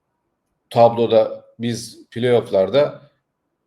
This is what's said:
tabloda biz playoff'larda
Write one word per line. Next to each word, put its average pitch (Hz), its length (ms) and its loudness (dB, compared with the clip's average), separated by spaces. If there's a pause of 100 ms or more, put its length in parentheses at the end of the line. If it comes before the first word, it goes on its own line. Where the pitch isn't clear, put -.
(720)
tabloda 113 720 2 (160)
biz 113 520 -10
playoff'larda 117 1000 -2 (560)